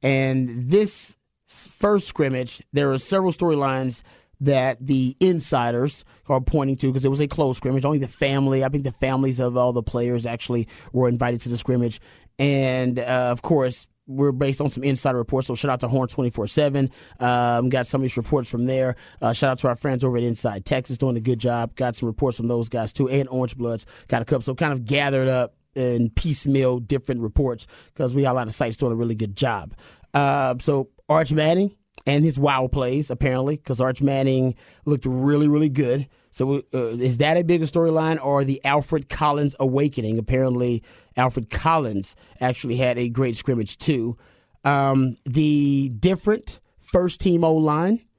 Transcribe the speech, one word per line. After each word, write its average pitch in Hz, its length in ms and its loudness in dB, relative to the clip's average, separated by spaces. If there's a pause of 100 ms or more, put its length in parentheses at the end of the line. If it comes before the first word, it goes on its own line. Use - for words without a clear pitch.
And 131 680 0
this - 480 0 (320)
s-, - 160 -10
first 208 420 0
scrimmage, 131 540 -4 (100)
there 139 180 2
are 135 80 0
several 190 340 0
storylines 135 680 0 (400)
that 131 440 2
the 131 360 0
insiders 143 840 0 (240)
are 131 120 2
pointing 135 360 0
to 131 160 0
'cause 131 120 -2
it 139 40 4
was 135 120 0
a 147 80 0
close 135 280 0
scrimmage. 131 280 -2
Only 147 140 2
the 135 100 -4
family, 135 560 0
I 131 40 0
think 139 140 -2
the 135 80 -2
families 131 480 -2
of 123 180 0
all 123 160 2
the 120 120 -2
players 120 420 -2
actually 117 400 -4 (260)
were 123 160 2
invited 120 340 0
to - 60 -8
the 120 80 -4
scrimmage. 120 440 -2 (400)
And, 127 580 0
uh, 123 320 0
of 120 120 -4
course, 131 440 0 (220)
we're 139 240 0
based 135 280 -2
on 147 80 0
some 131 140 -6
insider 135 340 0
reports, 127 300 -2
so 127 80 -4
shout 139 160 -2
out 127 100 0
to 123 80 -4
Horn 127 200 0
twenty-four 120 400 -4
seven. 139 420 0 (300)
Um, 120 480 2
got 127 180 0
some 135 140 -2
of - 20 -2
these 127 140 -4
reports 123 340 -2
from 120 140 -2
there. 131 320 0 (240)
Uh, 117 120 2
shout 139 160 2
out 127 120 0
to 135 80 2
our 120 80 0
friends 127 260 -2
over 127 140 0
at 120 80 0
Inside 110 400 -2
Texas 127 340 -4
doing 127 180 0
a 117 40 -4
good 117 180 -2
job. 120 380 -2
Got 123 180 -2
some 120 140 -4
reports 120 280 -2
from 117 120 -2
those 117 200 -2
guys, 113 240 -4
too, 135 160 0
and 135 200 0
Orange 127 280 -4
Bloods. 117 300 -4 (220)
Got 120 140 0
a - 20 -4
couple, 131 180 0
so 131 140 -6
kind 151 160 0
of 127 120 -4
gathered 135 440 2
up 127 260 0 (220)
and 120 400 0
piecemeal 135 640 0
different 127 400 -4
reports 117 480 -2 (260)
'cause 123 180 -2
we 139 100 2
got 131 100 2
a - 20 0
lot 123 140 -2
of 107 60 -6
sites 117 220 -2
doing 131 160 0
a 113 40 -2
really 117 180 -2
good 104 220 -6
job. 107 360 -4 (400)
Uh, 139 460 2
so 135 300 -2 (200)
Arch 151 240 2
Manning 170 440 2 (280)
and 147 200 4
his 147 140 0
wow 135 280 2
plays, 135 440 -2
apparently, 131 480 0
'cause 123 220 -4
Arch 127 220 0
Manning 135 540 2 (280)
looked 147 220 0
really, 143 400 2
really 147 220 4
good. 135 400 0 (260)
So, 135 280 -2 (100)
uh, 131 60 -2 (180)
is 123 220 0
that 151 180 4
a 175 80 2
bigger 160 220 2
storyline 160 580 2
or 139 180 2
the 135 220 -2
Alfred 143 460 0
Collins 147 500 0
awakening? 131 580 0
Apparently, 123 640 0 (320)
Alfred 123 360 -2
Collins 127 680 -2 (240)
actually 127 360 -2
had 123 200 0
a 123 140 -2
great 120 260 -2
scrimmage, 117 400 -2
too. 120 400 -2 (480)
Um, 135 520 2 (100)
the 143 640 2
different 180 680 0 (200)
first-team 175 680 2
O-line 160 560 2 (180)